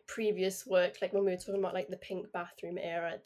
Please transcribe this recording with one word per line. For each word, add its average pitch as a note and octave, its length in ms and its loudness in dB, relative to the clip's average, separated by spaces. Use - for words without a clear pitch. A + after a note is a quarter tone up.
previous F#3+ 600 0
work, F3+ 360 4
like, F#3 100 0
when G3 120 4
we F#3+ 80 4
were F3+ 40 -2
talking G3 220 -4
about, F#3+ 160 0
like, F#3 140 -2
the F#3 80 -6
pink - 360 -8
bathroom F3 460 -6
era, E3+ 460 -2